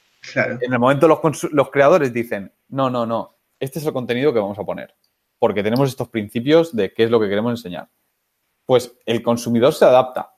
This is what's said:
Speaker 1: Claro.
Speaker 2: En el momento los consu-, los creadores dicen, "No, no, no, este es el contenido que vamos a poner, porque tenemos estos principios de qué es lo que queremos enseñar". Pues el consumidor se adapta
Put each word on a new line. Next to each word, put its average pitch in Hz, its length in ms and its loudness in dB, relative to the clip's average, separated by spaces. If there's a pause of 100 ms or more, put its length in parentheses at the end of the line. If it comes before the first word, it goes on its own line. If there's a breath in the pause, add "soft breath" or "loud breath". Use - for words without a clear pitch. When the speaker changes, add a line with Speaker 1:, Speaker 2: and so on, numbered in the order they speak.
(340)
Speaker 1:
Claro. 117 280 -4
Speaker 2:
En 127 120 -4
el 120 60 2
momento 139 300 4
los 156 100 4
consu-, 160 320 -4
los 143 200 0
creadores 143 420 4
dicen, 113 400 -6 (160)
"No, 135 220 -2
no, 120 160 -4
no, 113 280 -6 (240)
este 139 200 -8
es 151 80 -8
el 143 60 -2
contenido 127 400 -2
que 117 80 -2
vamos 101 180 -4
a 98 60 -8
poner, 87 300 -10 (440)
porque 104 240 0
tenemos 123 260 0
estos 127 200 -8
principios 127 680 0
de 98 160 -2
qué 113 120 0
es 117 60 2
lo 117 100 4
que 104 80 0
queremos 107 240 -2
enseñar". 90 360 -12 (800)
Pues 123 260 2 (140)
el 117 160 -2
consumidor 117 520 2
se - 120 2
adapta - 520 2